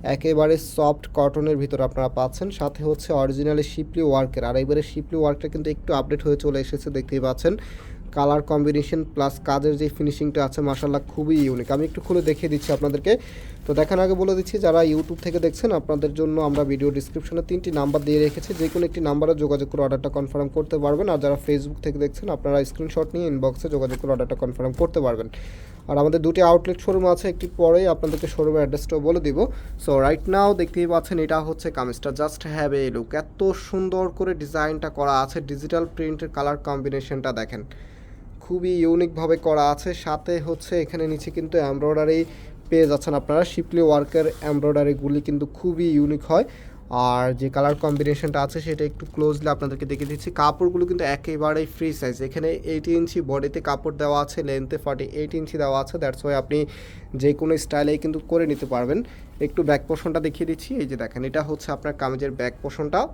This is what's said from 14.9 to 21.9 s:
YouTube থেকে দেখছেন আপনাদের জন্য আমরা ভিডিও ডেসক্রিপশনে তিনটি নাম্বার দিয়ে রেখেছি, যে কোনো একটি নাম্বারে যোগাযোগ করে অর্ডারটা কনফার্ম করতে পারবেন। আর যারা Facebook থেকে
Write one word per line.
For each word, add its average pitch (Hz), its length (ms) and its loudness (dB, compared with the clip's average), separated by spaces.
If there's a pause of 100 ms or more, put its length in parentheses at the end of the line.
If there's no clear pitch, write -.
YouTube 156 340 -2
থেকে 175 140 -2
দেখছেন 165 300 0 (100)
আপনাদের 147 400 0
জন্য 156 220 0
আমরা 147 300 2
ভিডিও 139 260 2
ডেসক্রিপশনে 165 520 -6
তিনটি 180 200 -2 (100)
নাম্বার 143 280 2
দিয়ে 151 180 4
রেখেছি, 151 340 -2
যে 165 140 2
কোনো 175 120 2
একটি 170 160 -4
নাম্বারে 156 320 2 (100)
যোগাযোগ 143 280 0
করে 151 140 0
অর্ডারটা 135 320 0
কনফার্ম 139 300 -2 (100)
করতে 151 260 -2
পারবেন। 151 300 2
আর 147 100 2
যারা 143 140 2 (100)
Facebook 147 380 0
থেকে 147 180 -2